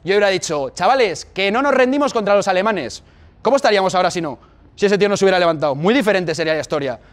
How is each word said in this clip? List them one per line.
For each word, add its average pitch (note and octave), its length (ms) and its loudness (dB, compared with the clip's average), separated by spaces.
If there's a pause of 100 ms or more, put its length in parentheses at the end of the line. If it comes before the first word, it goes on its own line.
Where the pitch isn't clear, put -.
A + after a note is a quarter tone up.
y D#3 60 -4
hubiera G3+ 180 2
dicho, D3+ 440 -2
"Chavales, G#3 540 0
que G3 260 -2
no A#3+ 100 0
nos C#4 120 0
rendimos C4 400 0
contra G3+ 220 0
los G3+ 140 0
alemanes". F#3 540 -2 (380)
¿Cómo B3 140 0
estaríamos G3+ 400 2
ahora F3+ 160 2
si F3 80 -6
no? D3 200 -8 (360)
Si G3+ 100 0
ese G3+ 120 2
tío G3+ 100 2
no G3+ 80 0
se G3 80 -2
hubiera F#3+ 160 4
levantado. D#3 360 0
Muy E3+ 180 0
diferente F#3 420 0
sería D#3+ 180 -2
la D3+ 80 -2
historia. C3+ 380 -4 (140)